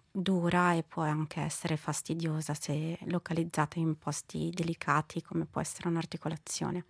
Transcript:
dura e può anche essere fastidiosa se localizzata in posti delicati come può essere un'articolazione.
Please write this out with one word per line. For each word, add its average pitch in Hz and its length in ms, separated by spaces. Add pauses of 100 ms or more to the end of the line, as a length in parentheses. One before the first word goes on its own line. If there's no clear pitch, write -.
(120)
dura 180 640
e 165 80
può - 220
anche 151 360
essere 156 380
fastidiosa 156 800
se 156 500
localizzata 165 720
in 160 220
posti 156 500
delicati 165 720
come 160 240
può - 160
essere - 280
un'articolazione. 165 1000